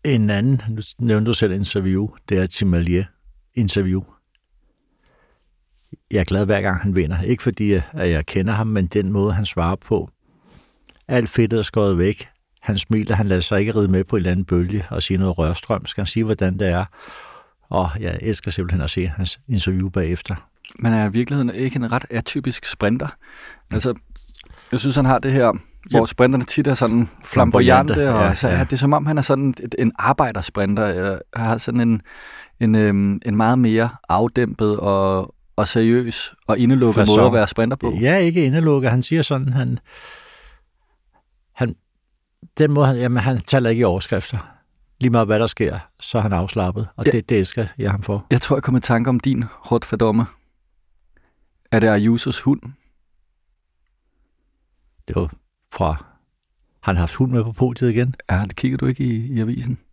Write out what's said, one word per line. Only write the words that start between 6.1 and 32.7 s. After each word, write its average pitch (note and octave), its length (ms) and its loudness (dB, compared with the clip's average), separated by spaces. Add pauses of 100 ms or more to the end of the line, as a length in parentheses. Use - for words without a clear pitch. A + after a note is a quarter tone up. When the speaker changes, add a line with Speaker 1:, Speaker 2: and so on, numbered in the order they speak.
Speaker 1:
Jeg G#2 80 0
er F#2 40 2
glad, F#2+ 220 0
hver G2 160 0
gang F#2+ 200 -2
han G2+ 140 -2
vinder. F2 260 0
Ikke A2 220 -2
fordi, G#2 300 0
at F2+ 360 -2
jeg D#2 160 0
kender G2 280 -2
ham, A2 140 -2
men G#2 200 0
den F#2+ 240 -2
måde, G2+ 220 0
han F#2 120 -2
svarer F2 300 -2
på. - 340 -4 (1000)
Alt B2 220 0
fedtet A2+ 300 0
er G#2 40 -2
skåret G2+ 340 0
væk. F#2+ 300 0 (340)
Han G2+ 180 -2
smiler, G#2+ 360 -2
han G#2 120 0
lader F#2 140 0
sig F#2+ 180 -2
ikke G#2+ 160 -2
ride G#2 120 2
med F#2 160 2
på - 120 -4
en G#2+ 40 0
eller F2+ 120 -2
anden F2+ 140 -2
bølge F2+ 440 -2
og - 140 -6
sige F#2+ 140 -2
noget F#2 200 0
rørstrøm. E2+ 480 -2
Skal - 160 -8
han F#2 60 -4
sige, A#2 160 -2
hvordan G2 360 -2
det G2+ 80 0
er? F2+ 180 0 (840)
Og F2+ 200 -2 (100)
jeg F2 220 -6
elsker G#2 300 -4
simpelthen F2+ 300 -4
at C#2+ 80 -4
se F2+ 180 -4
hans F2+ 400 -6
interview F#2+ 420 -2
bagefter. F2 460 -4 (440)
Speaker 2:
Men A2+ 140 0
er G#2+ 160 0
i - 20 -4
virkeligheden B2 440 -2
ikke B2+ 200 -4
en A#2+ 160 -4
ret B2 180 -4
atypisk A#2+ 560 -6
sprinter? A2 420 -2 (640)
Speaker 1:
Mm. - 40 -8
Speaker 2:
Altså, B2 200 -2 (800)
jeg B2+ 80 -2
synes, C#3 160 -2
han C#3 100 2
har B2+ 140 4
det C3 120 -2
her, B2+ 200 4 (380)
hvor A#2 100 4
Speaker 1:
Jo. A2+ 60 4
Speaker 2:
sprinterne B2+ 380 2
tit C3 240 -2
er C#3 60 2
sådan A#2 360 2 (140)
Speaker 1:
Flamboyante, B2+ 680 4
Speaker 2:
flamboyante, C#3 220 2
og G#2+ 140 4
Speaker 1:
ja, E2 60 0
Speaker 2:
så - 120 -2
Speaker 1:
ja. F2+ 80 2
Speaker 2:
er F2 80 2
det C3 160 -2
som C#3 140 4
om, D3 120 0
han D3+ 120 0
er C#3+ 40 0
sådan C3+ 280 0 (140)
et, A2+ 160 -8
en A#2 200 2
arbejdersprinter, G#2 880 0
eller F#2+ 320 -2 (160)
har A#2 220 0
sådan A#2 240 -2
en, A2+ 200 2 (580)
en, A2 160 4